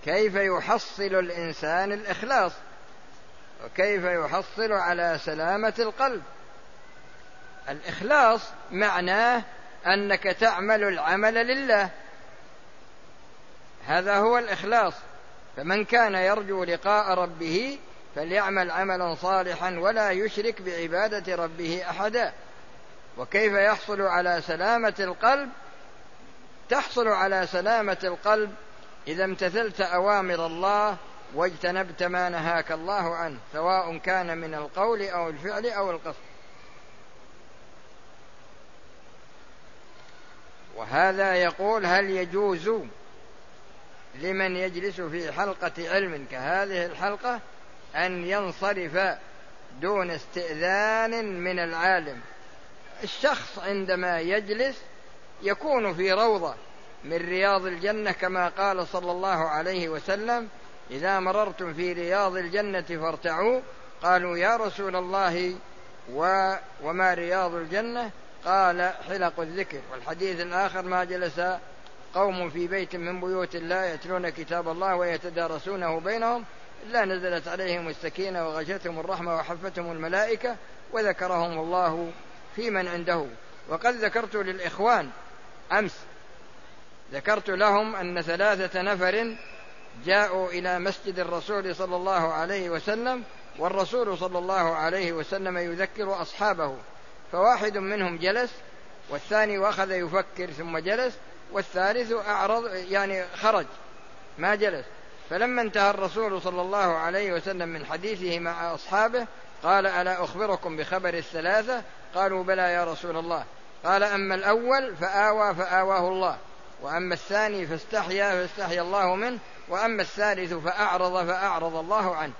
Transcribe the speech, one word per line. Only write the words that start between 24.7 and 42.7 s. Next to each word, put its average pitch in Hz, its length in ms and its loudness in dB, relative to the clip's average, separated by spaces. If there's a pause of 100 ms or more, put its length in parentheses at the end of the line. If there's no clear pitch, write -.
القلب؟ 240 500 4 (1200)
تحصل 247 380 2
على 190 440 4
سلامة 202 520 2
القلب 202 520 2 (520)
إذا 170 160 0
امتثلت 190 580 0
أوامر 180 640 4
الله 196 520 2 (360)
واجتنبت 175 720 0
ما 180 260 2
نهاك 165 420 0
الله 170 440 0
عنه، 165 220 -4 (160)
سواء 170 440 2
كان 180 400 0
من 160 160 -6
القول 190 480 0
أو 175 280 -2
الفعل 196 360 -4
أو 202 260 0
القصد. 160 260 -6 (4000)
وهذا 180 600 4
يقول: 185 500 2
"هل 190 240 4
يجوز 185 640 2 (1400)